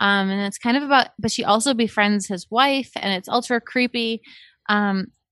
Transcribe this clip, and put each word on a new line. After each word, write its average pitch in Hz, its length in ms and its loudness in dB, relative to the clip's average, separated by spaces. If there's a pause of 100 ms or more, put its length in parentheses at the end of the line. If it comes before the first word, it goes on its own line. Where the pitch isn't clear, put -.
Um, 196 300 2
and 196 100 -2
it's 202 160 -6
kind 240 180 0
of 277 60 0
about, 277 280 2 (100)
but 214 120 -2
she - 120 -4
also 226 320 2
befriends 208 500 0
his 180 240 -8
wife, 269 460 0
and - 180 -4
it's 185 160 -6
ultra 240 320 -2
creepy. 233 600 -2 (460)
Um, 202 420 0 (200)